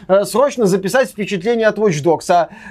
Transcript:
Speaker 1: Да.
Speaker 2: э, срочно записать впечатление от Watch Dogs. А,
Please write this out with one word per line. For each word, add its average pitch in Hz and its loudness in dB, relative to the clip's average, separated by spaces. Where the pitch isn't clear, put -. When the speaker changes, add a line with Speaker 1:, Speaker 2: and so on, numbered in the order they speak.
Speaker 1:
Да. 190 4
Speaker 2:
э, 202 -2
срочно 247 0
записать 190 0
впечатление 208 -2
от 208 0
Watch 180 0
Dogs. 160 0
А, 175 2